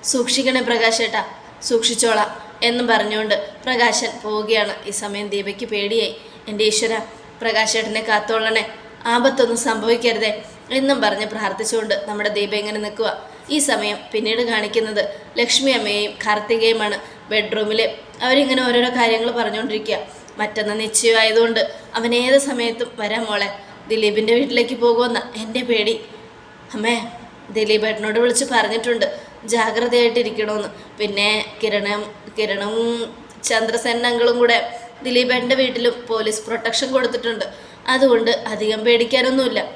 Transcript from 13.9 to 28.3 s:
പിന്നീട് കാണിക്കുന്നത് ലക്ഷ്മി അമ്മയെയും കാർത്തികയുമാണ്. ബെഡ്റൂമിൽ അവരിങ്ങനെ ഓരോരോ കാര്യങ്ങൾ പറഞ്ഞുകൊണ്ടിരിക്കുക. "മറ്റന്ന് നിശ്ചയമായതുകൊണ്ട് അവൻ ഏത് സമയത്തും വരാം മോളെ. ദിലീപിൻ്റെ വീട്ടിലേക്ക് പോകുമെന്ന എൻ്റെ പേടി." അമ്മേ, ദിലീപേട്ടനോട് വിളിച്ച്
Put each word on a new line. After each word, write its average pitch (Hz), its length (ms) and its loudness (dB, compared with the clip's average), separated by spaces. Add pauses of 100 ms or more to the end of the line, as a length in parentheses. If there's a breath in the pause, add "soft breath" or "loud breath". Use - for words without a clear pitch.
പിന്നീട് 220 300 0
കാണിക്കുന്നത് 214 600 0 (360 loud breath)
ലക്ഷ്മി 269 320 2
അമ്മയെയും 208 420 0 (140)
കാർത്തികയുമാണ്. 214 680 2 (340 loud breath)
ബെഡ്റൂമിൽ 214 500 0 (420)
അവരിങ്ങനെ 262 460 4
ഓരോരോ 240 200 2
കാര്യങ്ങൾ 233 420 2
പറഞ്ഞുകൊണ്ടിരിക്കുക. 214 680 -4 (400 loud breath)
"മറ്റന്ന് 214 420 -2
നിശ്ചയമായതുകൊണ്ട് 226 800 4 (340 loud breath)
അവൻ 233 200 0
ഏത് 254 240 4
സമയത്തും 240 580 -2
വരാം 220 280 -4
മോളെ. 202 240 -2 (400 loud breath)
ദിലീപിൻ്റെ 220 460 2
വീട്ടിലേക്ക് 240 400 2
പോകുമെന്ന 233 640 2
എൻ്റെ 220 240 -4
പേടി." 226 400 0 (720)
അമ്മേ, 226 220 0 (540)
ദിലീപേട്ടനോട് 214 680 0
വിളിച്ച് 240 340 2